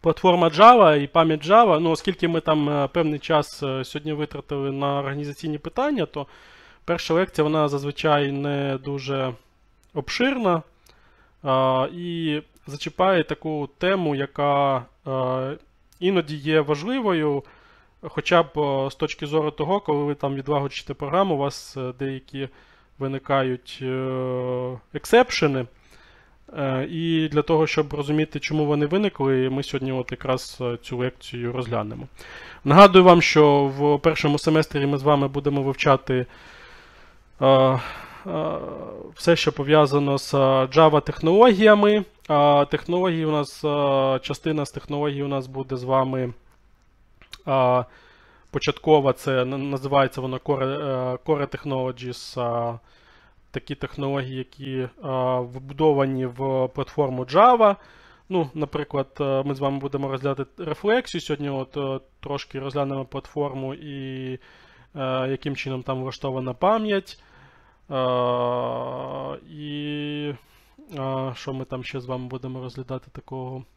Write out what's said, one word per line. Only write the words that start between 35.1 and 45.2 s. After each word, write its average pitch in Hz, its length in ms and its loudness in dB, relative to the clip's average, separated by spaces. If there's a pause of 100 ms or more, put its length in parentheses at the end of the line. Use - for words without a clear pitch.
будемо 139 340 -2
вивчати, 135 640 0 (1120)
е, 135 60 2
е, 131 340 6 (1300)
все, 170 220 4
що 156 160 0
пов'язано 143 640 2
з, - 160 -6
е, - 20 2 (300)
Java-технологіями. 196 1400 6 (240)
А 143 420 6
технології 175 540 -2
у 156 60 -2
нас, 147 340 -4
е, 139 580 2
частина 147 440 -4
з - 40 -14
технологій 143 520 -6